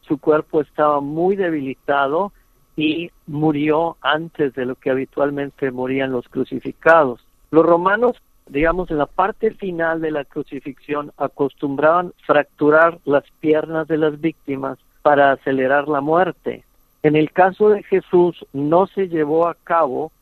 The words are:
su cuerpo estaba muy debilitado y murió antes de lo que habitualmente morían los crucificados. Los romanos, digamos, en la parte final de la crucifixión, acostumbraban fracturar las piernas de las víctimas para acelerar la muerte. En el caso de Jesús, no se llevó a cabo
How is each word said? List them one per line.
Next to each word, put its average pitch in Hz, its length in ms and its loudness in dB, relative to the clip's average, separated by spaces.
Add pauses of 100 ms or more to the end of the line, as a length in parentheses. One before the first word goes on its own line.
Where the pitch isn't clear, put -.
su 151 160 -4
cuerpo 156 440 0
estaba 147 400 0
muy 160 340 -2
debilitado 147 960 -2 (460)
y 160 320 -4 (180)
murió 151 720 -2
antes 156 540 -2
de 127 120 -6
lo 127 100 -6
que - 160 -4
habitualmente 139 800 -4
morían 131 400 -4
los 123 180 -6
crucificados. 135 960 0 (260)
Los 160 140 6
romanos, 196 500 2 (320)
digamos, 165 440 -2
en 151 80 -2
la 143 80 -2
parte 214 440 -2
final 165 480 -4
de 160 120 -4
la 147 120 -6
crucifixión, 147 920 -10
acostumbraban 147 960 -2 (120)
fracturar 151 760 2
las 139 220 0 (160)
piernas 156 480 -2
de 160 80 0
las 151 240 -2
víctimas 135 560 -6 (240)
para 143 300 6
acelerar 135 580 -2
la 147 100 -2
muerte. 156 640 -2 (400)
En 151 140 4
el 156 140 2
caso 190 380 4
de 208 140 2
Jesús, 175 680 0
no 156 340 2
se 190 220 -6
llevó 160 380 0
a 165 80 -6
cabo 151 560 -2 (100)